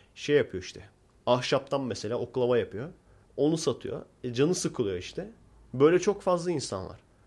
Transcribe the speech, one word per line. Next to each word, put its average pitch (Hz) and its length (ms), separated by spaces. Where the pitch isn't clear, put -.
şey 147 220
yapıyor 104 260
işte. - 180
Ahşaptan 135 540
mesela 117 360
oklava 123 420
yapıyor. 113 300
Onu 151 220
satıyor. - 440
E, 123 100
canı 151 200
sıkılıyor 113 420
işte. 180 340
Böyle 156 240
çok 202 240
fazla 180 280
insan 101 380
var. 92 120